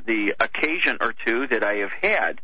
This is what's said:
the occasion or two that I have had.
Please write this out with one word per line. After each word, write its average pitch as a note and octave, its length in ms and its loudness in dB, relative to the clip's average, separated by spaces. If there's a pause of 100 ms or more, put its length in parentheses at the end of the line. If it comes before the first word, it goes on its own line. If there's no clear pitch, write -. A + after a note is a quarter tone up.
the G#2+ 340 0
occasion D3+ 600 0
or A#2 120 0 (120)
two A#2 220 0
that A#2 160 0
I G#2 120 2
have G2+ 160 -2 (100)
had. E3 420 0